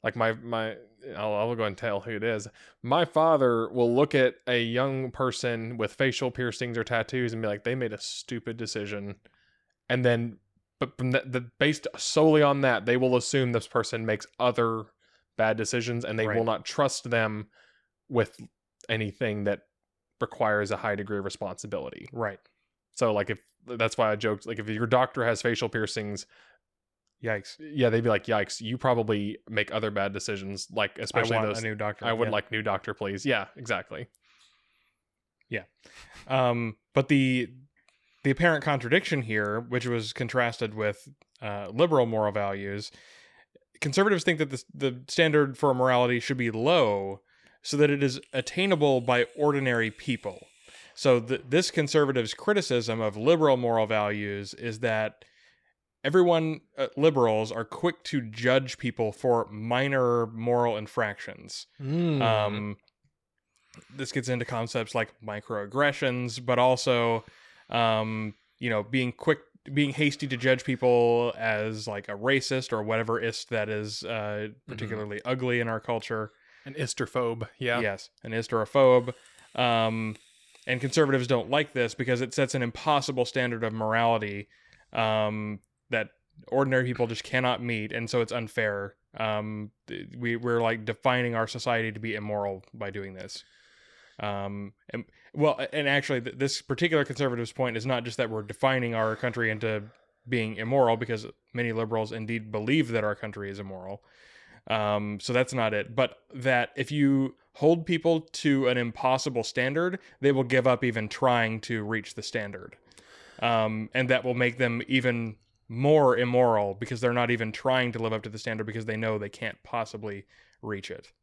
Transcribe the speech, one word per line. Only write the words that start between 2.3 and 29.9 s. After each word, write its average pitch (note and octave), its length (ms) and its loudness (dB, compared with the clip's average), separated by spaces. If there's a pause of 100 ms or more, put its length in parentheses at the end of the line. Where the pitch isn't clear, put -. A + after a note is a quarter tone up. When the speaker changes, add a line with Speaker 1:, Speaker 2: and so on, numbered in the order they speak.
Speaker 1:
My D3 220 2
father C#3 680 4
will A#2+ 240 4
look D3 200 4
at C3 220 4 (100)
a B2 160 2
young C3 480 -2
person A#2+ 680 -4
with G#2+ 180 -2
facial C3 360 0
piercings A#2+ 480 -4
or A2+ 60 -2
tattoos A#2+ 480 -2
and A2+ 100 -6
be G#2+ 60 0
like, G#2 160 -4
"They A#2+ 100 0
made B2 180 -4
a G#2 80 -12
stupid - 560 -8
decision." G#2 600 -6 (720)
And B2 160 0
then, A#2 340 2 (400)
but C3 180 -4
from B2+ 140 -2
the, C3 160 4
the, B2+ 140 -4 (180)
based D3+ 280 0 (100)
solely D#3 460 4
on C#3 200 4
that, A2+ 240 2
they A#2+ 100 4
will B2+ 200 4
assume B2 360 2
this A#2 140 0
person A2+ 400 -2
makes G#2+ 200 -2 (120)
other A2+ 460 2 (520)
bad A2 200 2
decisions, A#2 480 -4
and A2 140 -4
they A2+ 80 0
Speaker 2:
Right. G#2+ 120 0
Speaker 1:
will A2+ 60 2
not A2+ 200 0
trust - 460 -2
them G#2+ 380 0 (600)
with A#2 320 0 (480)
anything G#2+ 560 -4
that G2+ 180 -2 (580)
requires G#2 500 0
a G#2 80 -2
high G#2+ 160 -2
degree G2+ 240 -6
of F#2+ 60 -6
responsibility. F#2+ 880 -8
Speaker 2:
Right. A2 260 -6 (560)
Speaker 1:
So, A#2 180 2
like, G2+ 180 0
if, G#2 100 -4 (260)
that's A2+ 320 -2
why A2 120 4
I G#2 60 2
joked, G#2+ 300 -2
like, G#2+ 120 -6
if G#2+ 120 -8
your A2 160 -2
doctor B2+ 380 2
has A#2 180 0
facial A#2 260 0
piercings, G#2 560 -4 (1000)
Speaker 2:
Yikes. A2 360 -4
Speaker 1:
yeah, D3 320 0
they'd A2+ 120 2
be A#2 80 2
like, G#2 160 2
"Yikes, G#2 340 -2
you A2+ 180 -6
probably A2 600 0 (100)
make G#2+ 240 -2
other G#2+ 180 -2